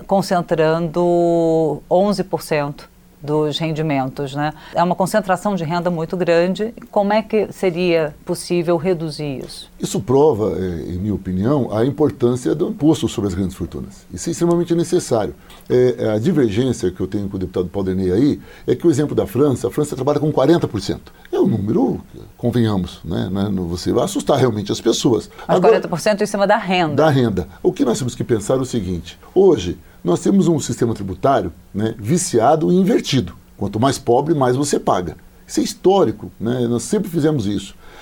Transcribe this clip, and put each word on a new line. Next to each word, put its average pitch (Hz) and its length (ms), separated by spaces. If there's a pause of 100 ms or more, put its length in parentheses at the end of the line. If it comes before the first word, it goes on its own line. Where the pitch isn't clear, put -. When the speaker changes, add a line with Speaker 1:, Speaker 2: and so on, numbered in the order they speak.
Speaker 1:
concentrando 170 1800
onze 190 340
por 170 160
cento 147 480 (340)
dos 151 360
rendimentos, 143 760
né? 147 160 (240)
É 170 80
uma 175 120
concentração 190 600
de 165 80
renda 170 280
muito 165 260
grande. 180 560 (180)
Como 202 220
é 220 80
que 214 320
seria 165 640 (100)
possível 175 540
reduzir 151 680
isso? - 340
Speaker 2:
Isso - 220
prova, 120 560
eh, 87 380
em - 20
minha 101 160
opinião, 98 580
a 110 140
importância 139 680
do 185 160
imposto 156 380
sobre 101 200
as 90 60
grandes 92 200
fortunas. - 560
Isso 90 200
é - 20
extremamente 170 420
necessário. 139 600 (340)
Eh, 123 480
a - 20
divergência 120 720
que - 80
eu - 80
tenho 101 220
com 98 80
o - 20
deputado 92 300
Paulo 95 220
Deney 92 200
aí 120 300 (260)
é 127 80
que 175 120
o 170 40
exemplo 139 240
da 104 120
França, 123 420
a - 20
França 147 240
trabalha 139 240
com 143 140
quarenta 139 340
por 104 140
cento. - 320 (180)
É 370 80
um 349 80
número, 127 540 (380)
convenhamos, 110 640
né? 101 260
Né? 98 200 (180)
Você 87 240
vai 127 120
assustar - 340
realmente 104 340
as - 80
pessoas. 113 480 (120)
Speaker 1:
Mas 175 180
Speaker 2:
Agora, 214 140
Speaker 1:
quarenta 185 160
por 170 120
cento 214 220
em 208 40
cima 202 200
da 208 100
renda. 180 380
Speaker 2:
Da 151 160
renda. 113 360 (160)
O 185 80
que 277 140
nós 226 140
temos 123 160
que - 100
pensar 113 300
é 131 60
o 135 40
seguinte. 92 540 (160)
Hoje, 117 420 (260)
nós 175 180
temos 185 280
um 160 100
sistema 117 360
tributário, 98 580 (220)
né, 110 240
viciado 151 760
e - 20
invertido. 185 600 (240)
Quanto 101 200
mais 127 200
pobre, 143 360
mais 127 220
você 147 240
paga. 170 340 (320)
Isso - 140
é - 20
histórico, 170 800
né? 120 260
Nós 117 180
sempre 208 260
fizemos 151 340
isso. 104 300 (280)